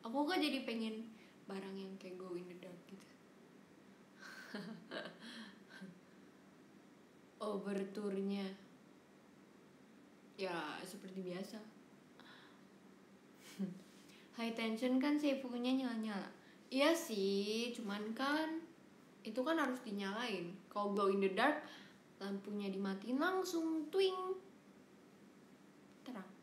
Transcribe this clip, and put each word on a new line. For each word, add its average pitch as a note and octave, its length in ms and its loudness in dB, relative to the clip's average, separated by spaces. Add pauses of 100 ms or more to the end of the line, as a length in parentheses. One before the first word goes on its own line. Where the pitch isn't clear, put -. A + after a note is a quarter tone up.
Aku C4+ 240 2
kok E4+ 160 4
jadi C4 240 2
pengen A3 480 -2 (320)
barang G3 320 -6
yang G3 240 -8
kayak F3+ 160 -10
glow F#3 160 -8
in F3+ 160 -6
the F3 80 -12
dark F3 320 -14
gitu. G3 200 -16 (1500)
<laughs> - 520 -8 (2250)
Overturnya, G3 1040 0 (1900)
ya, E3+ 440 -4
seperti F#3+ 400 -10
biasa. F#3 360 -6 (2000)
<laughs> F3 80 0 (720)
High A3+ 160 -2
tension A#3 400 4
kan D4 240 6
seifunya C4 560 2
nyala-nyala. A3 640 -2 (300)
Iya C#4+ 240 8
sih, G#3+ 800 2
cuman G#3+ 400 -4
kan D#4 480 2 (640)
itu B3+ 160 0
kan D#4+ 160 4
harus B3+ 240 2
dinyalain. G3+ 720 -2 (160)
Kalau G3+ 240 2
glow G3 160 6
in G3 80 4
the F#3+ 160 4
dark, C#4+ 240 6 (560)
lampunya G3 560 -4
dimatiin G3 480 0
langsung, E4 720 2
twing. F#4+ 480 4 (1700)
Terang. A3 240 -10 (120)